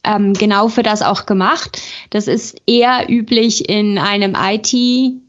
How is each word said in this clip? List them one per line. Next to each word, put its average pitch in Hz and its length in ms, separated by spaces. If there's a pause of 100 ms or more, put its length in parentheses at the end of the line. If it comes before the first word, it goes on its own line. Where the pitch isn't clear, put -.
ähm, 202 300
genau 208 340
für 226 140
das 214 200
auch 202 240
gemacht. 208 540 (300)
Das 208 180
ist - 280 (100)
eher 240 420
üblich 226 600
in 208 300
einem 202 400
I 202 200
T 247 540 (160)